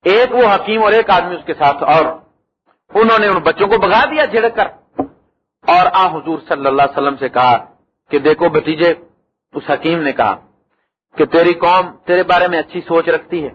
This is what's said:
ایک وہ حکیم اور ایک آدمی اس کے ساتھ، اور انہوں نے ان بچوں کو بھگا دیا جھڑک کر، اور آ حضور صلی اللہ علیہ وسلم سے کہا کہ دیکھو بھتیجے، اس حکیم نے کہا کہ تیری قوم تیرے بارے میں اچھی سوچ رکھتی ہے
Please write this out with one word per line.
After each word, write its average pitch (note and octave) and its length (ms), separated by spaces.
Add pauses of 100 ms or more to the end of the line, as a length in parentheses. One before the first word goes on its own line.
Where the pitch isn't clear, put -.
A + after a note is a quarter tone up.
ایک A#3 280
وہ A#3+ 240
حکیم G#3+ 280
اور G#3 80
ایک A3 180
آدمی F3+ 260
اس D#3+ 100
کے D#3+ 80
ساتھ، C#3+ 300
اور D3+ 220 (880)
انہوں A3+ 260
نے G#3 80
ان F#3 120
بچوں E3 280
کو G#3+ 100
بھگا G#3 280
دیا D4+ 200
جھڑک A3+ 300
کر، G3+ 120 (1000)
اور F3+ 260
آ F#3+ 140
حضور D#3 400
صلی C#3 200
اللہ C#3 140
علیہ C#3 160
وسلم C#3 200
سے C3 120
کہا B2 260 (540)
کہ D3 100
دیکھو D#3 300
بھتیجے، D#3 440 (600)
اس C#3+ 160
حکیم D#3+ 320
نے C#3 120
کہا G#2 220 (840)
کہ D3 80
تیری E3+ 280
قوم F3 440
تیرے F3+ 260
بارے F3 240
میں E3+ 120
اچھی E3 220
سوچ E3 280
رکھتی D#3+ 340
ہے C3+ 120